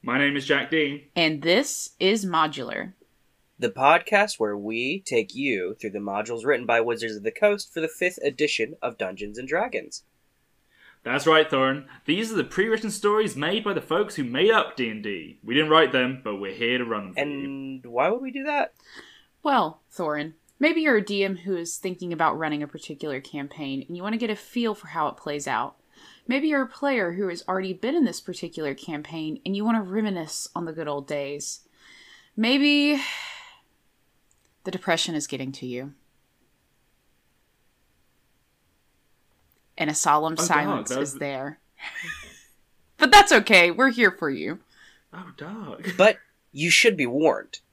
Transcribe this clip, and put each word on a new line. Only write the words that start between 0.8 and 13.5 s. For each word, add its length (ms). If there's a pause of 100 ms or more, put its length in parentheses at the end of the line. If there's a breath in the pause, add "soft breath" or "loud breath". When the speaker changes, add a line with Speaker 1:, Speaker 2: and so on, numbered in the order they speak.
Speaker 2:
And 260
this 580
is 260
Modular, 680 (640)
Speaker 3:
the 120
podcast 720
where 180
we 480
take 300
you 440
through 120
the 80
modules 460
written 200
by 160
Wizards 340
of 80
the 80
Coast 420
for 60
the 80
fifth 360
edition 580
of 160
Dungeons 400
and 100
Dragons. 560 (1000 soft breath)
Speaker 1:
That's 240
right, 220
Thorin. 360 (200 loud breath)
These 260
are 40
the 80
pre-written 460
stories 460
made 280